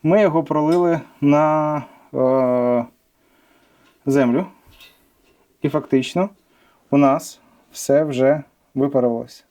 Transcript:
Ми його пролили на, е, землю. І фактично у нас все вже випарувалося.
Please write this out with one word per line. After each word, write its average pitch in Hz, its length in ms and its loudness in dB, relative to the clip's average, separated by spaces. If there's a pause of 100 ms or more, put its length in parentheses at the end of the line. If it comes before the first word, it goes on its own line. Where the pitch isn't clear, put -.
Ми 185 180 4
його 165 240 2
пролили 160 560 0 (200)
на, 151 640 2 (320)
е, 123 720 0 (1200)
землю. 139 400 0 (1160)
І 147 60 -2
фактично 143 600 -2 (640)
у 143 60 0
нас 143 440 0 (320)
все 143 320 0
вже 139 380 0 (320)
випарувалося. 123 760 -2